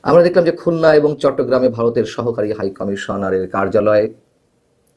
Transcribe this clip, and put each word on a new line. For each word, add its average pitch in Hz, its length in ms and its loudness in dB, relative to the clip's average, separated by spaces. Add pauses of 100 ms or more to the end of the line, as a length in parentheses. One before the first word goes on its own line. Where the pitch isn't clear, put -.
আমরা 170 200 4
দেখলাম 175 220 2
যে 165 60 2
খুলনা 160 440 2
এবং 151 200 2
চট্টগ্রামে 127 540 0
ভারতের 117 360 -2
সহকারী 113 480 -4
হাই 104 160 -6
কমিশনারের 95 800 -4
কার্যালয় 104 640 0 (840)